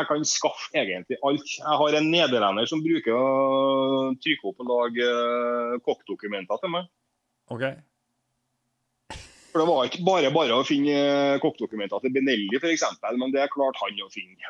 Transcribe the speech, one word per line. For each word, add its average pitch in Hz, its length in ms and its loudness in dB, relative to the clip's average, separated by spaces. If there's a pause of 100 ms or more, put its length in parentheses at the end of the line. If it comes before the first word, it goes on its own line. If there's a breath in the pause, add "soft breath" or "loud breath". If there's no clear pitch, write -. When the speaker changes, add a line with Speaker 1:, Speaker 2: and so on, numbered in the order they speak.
Speaker 1:
jeg 151 100 -2
kan 151 160 -2
skaffe - 480 -4
egentlig 98 480 -4
alt. 143 240 0
Jeg 147 320 -2
har 151 180 4
en 156 140 2
nederlender 120 580 2
som 156 140 -2
bruker 156 320 0
å 135 1040 2
trykke 156 320 -2
opp - 80 -10
og 123 100 -6
lage, 120 380 0
eh, 120 800 -2
kokkdokumenter 104 760 -6
til 175 140 -4
meg. 180 160 -6 (580)
Speaker 2:
Ok. 123 160 -6 (1900)
Speaker 1:
For 160 80 2
det 160 80 2
var 131 180 2
ikke 175 180 -8
bare 170 280 4
bare 143 240 4
å 135 80 2
finne, 143 280 2
eh, 143 460 2
kokkdokumenter 104 600 -4
til 131 120 -2
Benelli, 131 460 0
for 165 140 -4
eksempel, 117 440 -2
men 131 140 -2
det 139 200 0
klarte 135 300 -2
han 101 220 -6
å - 80 -18
finne. 92 380 -16